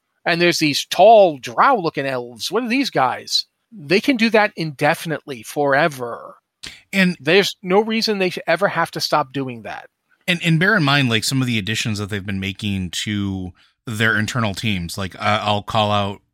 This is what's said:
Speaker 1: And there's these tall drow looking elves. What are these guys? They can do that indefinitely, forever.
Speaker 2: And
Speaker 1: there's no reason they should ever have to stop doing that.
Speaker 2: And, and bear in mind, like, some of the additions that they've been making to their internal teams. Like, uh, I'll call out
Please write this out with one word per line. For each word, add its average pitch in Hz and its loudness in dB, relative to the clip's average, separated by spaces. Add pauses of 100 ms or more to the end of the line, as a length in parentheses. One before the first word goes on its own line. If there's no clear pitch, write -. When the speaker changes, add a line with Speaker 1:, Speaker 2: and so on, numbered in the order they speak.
(260)
Speaker 1:
And 170 0
there's 175 4
these 147 0
tall 196 8
drow 180 2
looking 156 -2
elves. 123 -6
What 214 -2
are 240 -6
these 254 -2
guys? 120 -2 (260)
They 180 0
can 277 0
do 226 2
that 208 2
indefinitely, 147 -4
forever. 139 -2 (560)
Speaker 2:
And 185 2
Speaker 1:
there's 170 2
no 190 2
reason 220 -2
they 185 0
should - -10
ever 170 2
have 165 -2
to 156 -8
stop 147 -2
doing 131 -8
that. 90 -14 (380)
Speaker 2:
And, 175 0
and 160 4
bear 208 2
in 175 2
mind, 139 2
like, 113 0
some 135 -2
of 127 0
the 120 -2
additions 107 -4
that 101 -6
they've 98 -6
been 98 -6
making 98 -4
to 98 -4 (340)
their 110 0
internal 107 -2
teams. 92 -4
Like, 95 -8
uh, 104 0
I'll 104 0
call 107 0
out 101 -2 (140)